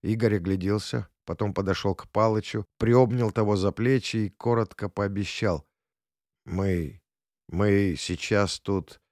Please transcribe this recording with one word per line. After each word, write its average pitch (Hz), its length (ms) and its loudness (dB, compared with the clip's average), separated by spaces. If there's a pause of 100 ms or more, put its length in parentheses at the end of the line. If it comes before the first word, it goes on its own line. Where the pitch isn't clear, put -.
Игорь 110 320 2
огляделся, 95 720 -2 (180)
потом 98 280 -4
подошёл 98 420 -2
к - 160 -18
Палычу, 107 540 0 (120)
приобнял 120 540 4
того 104 240 2
за 98 160 2
плечи 120 460 0
и 107 120 -2
коротко 113 600 -2
пообещал: 98 760 -2 (800)
«Мы... 90 560 -2 (480)
мы 98 480 2
сейчас 101 640 -2
тут - 420 -6 (100)